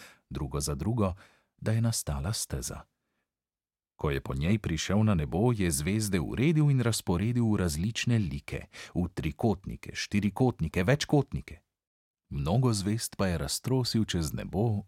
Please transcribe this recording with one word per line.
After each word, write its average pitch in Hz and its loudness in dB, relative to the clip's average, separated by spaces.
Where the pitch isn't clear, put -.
drugo 71 -4
za 73 -2
drugo, 98 0
da - -2
je 113 2
nastala 104 -2
steza. - -6
Ko 78 0
je 67 0
po 65 -8
njej 85 2
prišel 92 0
na 107 4
nebo, 85 2
je 95 0
zvezde 92 0
uredil 147 2
in 131 4
razporedil 113 0
v 104 4
različne 95 0
like, 73 -4
v 87 0
trikotnike, - -2
štirikotnike, 101 0
večkotnike. - 0
Mnogo 104 2
zvezd 104 -2
pa 101 2
je 85 0
raztrosil 117 0
čez 82 -2
nebo 101 -2